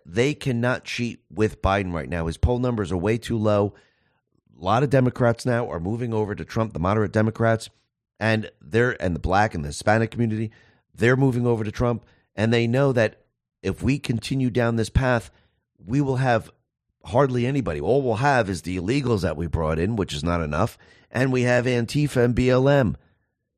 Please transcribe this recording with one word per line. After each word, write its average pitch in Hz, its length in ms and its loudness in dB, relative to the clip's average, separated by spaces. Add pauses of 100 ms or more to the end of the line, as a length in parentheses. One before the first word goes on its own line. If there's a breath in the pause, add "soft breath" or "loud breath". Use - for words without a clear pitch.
they 120 280 0
cannot 123 500 -2
cheat - 460 -8
with 104 320 -2
Biden 95 320 0
right 73 160 -6
now. 82 160 -4
His 82 120 -6
poll 123 200 0
numbers 113 340 -2
are 92 60 -2
way 110 220 0
too 117 180 -4
low. 104 380 0 (840 soft breath)
A 78 40 -16
lot 107 180 2
of 147 80 0
Democrats 123 560 2
now 120 240 -2
are 85 100 -6
moving 113 340 -4
over 104 200 -2
to 80 120 -10
Trump, 113 280 -4
the 78 60 -6
moderate 101 320 0
Democrats, 113 580 0 (500)
and 110 300 0 (100)
they're, 110 420 0
and 87 140 -2
the 73 40 -4
black 101 340 2
and 82 100 -6
the 73 60 -8
Hispanic 110 400 0
community, 113 420 -4 (440 soft breath)
they're 120 200 4
moving 127 300 2
over 113 180 0
to 104 80 -6
Trump. 120 340 -2 (300 soft breath)
And 113 160 2
they 117 140 4
know 135 280 2
that 113 280 0 (400)
if 92 200 -4
we 131 160 0
continue 127 520 -2
down 117 260 0
this 110 140 -2
path, 127 420 0 (520)
we 123 180 -2
will 135 160 0
have 123 340 0 (540)
hardly 123 420 2
anybody. 117 320 -2
All 113 220 2
we'll 120 140 0
have 123 340 2
is 90 140 -4
the 90 140 -4
illegals 117 440 0
that 80 160 -2
we 85 100 -4
brought 80 320 -2
in, 104 160 0
which 92 180 -2
is 73 100 -8
not 85 180 0
enough. 78 360 -2 (320 soft breath)
And 131 220 0
we 127 120 0
have 123 220 2
Antifa 127 580 0
and 120 120 2
B 127 140 2
L 131 200 4
M, 127 280 2 (600)